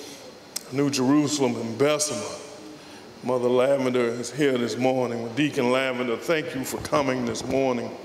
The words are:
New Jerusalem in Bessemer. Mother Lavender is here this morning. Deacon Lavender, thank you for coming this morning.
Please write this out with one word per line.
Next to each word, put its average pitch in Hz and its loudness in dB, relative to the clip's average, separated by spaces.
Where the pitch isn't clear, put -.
New 143 0
Jerusalem 135 2
in 113 -6
Bessemer. 143 0
Mother 123 0
Lavender 127 4
is 117 -6
here 139 2
this 117 0
morning. 120 0
Deacon 139 2
Lavender, 127 2
thank 156 -2
you 131 -2
for 113 -6
coming 131 0
this 113 -4
morning. 127 0